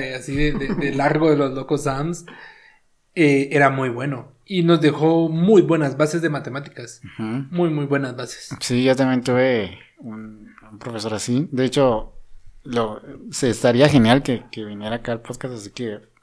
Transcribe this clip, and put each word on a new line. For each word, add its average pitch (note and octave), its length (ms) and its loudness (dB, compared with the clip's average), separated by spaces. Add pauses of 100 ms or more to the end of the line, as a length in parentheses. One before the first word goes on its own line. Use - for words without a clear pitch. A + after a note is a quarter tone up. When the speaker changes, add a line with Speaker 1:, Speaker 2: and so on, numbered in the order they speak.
Speaker 1:
de, C3 140 -6
así C3 200 -8
de, D3 180 2
de, C#3 220 -4
de C#3 200 -2
largo D3+ 360 2
de D3 60 4
los C#3 160 0
Locos C3+ 340 -4
Adams. D3 380 -4 (920)
Eh, C#3 380 2
era C#3+ 180 6
muy C3 200 -2
bueno B2 420 -8 (140)
y F#3 180 0
nos E3+ 160 4
dejó D#3+ 480 2
muy F3 340 6
buenas D3 340 0
bases D#3 260 0
de E3 80 0
matemáticas. C3 720 -10 (140)
Speaker 2:
Ujú. A2+ 360 -6
Speaker 1:
Muy, F3 200 0
muy D3 160 -2
buenas C3+ 300 -2
bases. - 320 -12 (120)
Speaker 2:
Sí, B2 220 0
yo C3 140 4
también B2+ 260 2
tuve B2 560 0 (200)
un, G#2+ 540 -16 (200)
un G#2 80 -20
profesor A2+ 340 -6
así... B2 380 -2
De B2+ 120 0
hecho, B2+ 500 0 (500)
lo, A#2 360 -4 (300)
se, C3 200 0
estaría B2 380 4
genial C3+ 360 6
que, A#2 260 -4
que A2 140 -12
viniera G#2 320 -10
acá A#2 160 -6
al A2+ 80 -8
podcast, B2 340 -12
así G#2 160 -14
que, G#2+ 300 -8 (220)